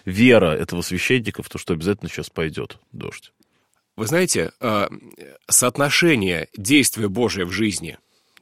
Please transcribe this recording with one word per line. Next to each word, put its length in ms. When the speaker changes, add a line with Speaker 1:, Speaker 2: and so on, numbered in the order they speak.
Speaker 1:
вера 500
этого 280
священника 600
в 60
то, 100
что 140
обязательно 360
сейчас 220
пойдёт 480
дождь. 400
Speaker 2:
Вы 100
знаете, 540
э, 280
соотношение 1080
действия 520
Божия 380
в 40
жизни 480